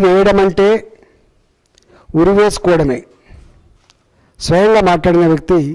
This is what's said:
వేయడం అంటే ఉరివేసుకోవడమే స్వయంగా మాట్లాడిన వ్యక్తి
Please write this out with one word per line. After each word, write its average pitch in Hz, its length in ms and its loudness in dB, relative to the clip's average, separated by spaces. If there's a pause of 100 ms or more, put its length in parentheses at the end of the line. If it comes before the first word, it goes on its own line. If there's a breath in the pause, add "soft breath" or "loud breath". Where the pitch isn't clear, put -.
వేయడం 196 400 2
అంటే 196 240 0 (1500 soft breath)
ఉరివేసుకోవడమే 175 800 0 (1500 soft breath)
స్వయంగా 208 340 0 (100)
మాట్లాడిన 175 420 0
వ్యక్తి 160 260 -2 (160)